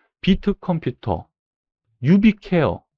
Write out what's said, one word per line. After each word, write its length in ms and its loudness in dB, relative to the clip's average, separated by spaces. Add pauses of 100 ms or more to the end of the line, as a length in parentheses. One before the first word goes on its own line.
(220)
비트컴퓨터, 1040 -4 (760)
유비케어, 800 2 (140)